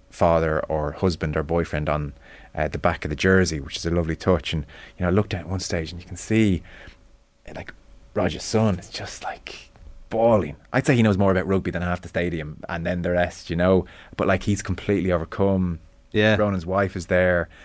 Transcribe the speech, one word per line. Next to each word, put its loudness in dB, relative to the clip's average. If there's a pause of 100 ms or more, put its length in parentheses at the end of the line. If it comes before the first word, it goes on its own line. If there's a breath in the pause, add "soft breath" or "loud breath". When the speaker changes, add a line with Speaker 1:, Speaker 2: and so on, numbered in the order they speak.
(120)
Speaker 1:
father 2 (100)
or -2
husband -2
or 0
boyfriend -2
on, -2 (400 loud breath)
uh, -2
the -6
back -2
of -4
the -4
jersey, 2
which -10
is -6
a -2
lovely 0
touch. 0
And, -2 (340 loud breath)
you -4
know, 2
I 2
looked 0
at -8
one -4
stage -6
and -14
you -18
can -12
see, 2 (920 loud breath)
like, -14 (400)
Roger's -2
son 2
is -18
just, -12
like, -14 (400)
bawling. 4 (180)
I'd 2
say 4
he 6
knows 4
more 4
about 2
rugby 0
than -4
half -2
the -16
stadium -4
and -6
then -2
the -2
rest, -2
you -2
know. 4 (320 loud breath)
But, 0
like, 2
he's 0
completely 0
overcome. 0 (320)
Speaker 2:
Yeah. 4
Speaker 1:
Ronan's 0
wife 0
is -8
there, 2 (160 loud breath)